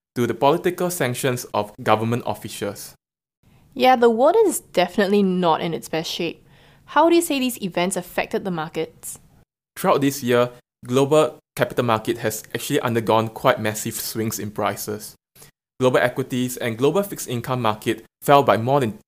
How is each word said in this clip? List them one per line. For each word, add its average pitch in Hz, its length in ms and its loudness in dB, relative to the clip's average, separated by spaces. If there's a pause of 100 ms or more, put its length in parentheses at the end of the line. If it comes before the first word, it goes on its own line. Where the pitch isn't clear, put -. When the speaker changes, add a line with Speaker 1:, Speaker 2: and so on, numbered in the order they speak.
(160)
Speaker 1:
to 120 100 0
the 113 80 -2
political 175 560 0
sanctions 127 640 -4
of 104 180 -2 (120)
government 113 420 0
officials. 104 720 -10 (760)
Speaker 2:
Yeah, 254 220 4
the 240 140 6
world 269 340 4
is 320 160 0
definitely 196 640 2
not 180 400 2
in 170 100 -4
its - 160 -8
best 160 220 -6
shape. - 360 -8 (460)
How 311 160 6
do 339 80 4
you 339 60 4
say 285 160 -2
these 254 240 -2
events 180 340 -2
affected - 480 -6
the 196 60 -6
markets? 160 680 -8 (600)
Speaker 1:
Throughout 170 240 2
this 139 200 0
year, 120 280 2 (340)
global 135 540 2 (180)
capital 123 300 -2
market 110 320 0
has - 260 -4 (100)
actually 139 260 -4
undergone 113 480 2
quite - 340 0
massive 110 320 -6
swings - 440 -6
in 104 120 -8
prices. 104 640 -6 (680)
Global 127 200 4
equities 127 580 -2
and 113 180 -4
global 156 260 0
fixed - 280 -8
income 123 320 -4
market 110 420 -2 (160)
fell 143 220 6
by 110 160 4
more 131 220 0
than 110 280 -4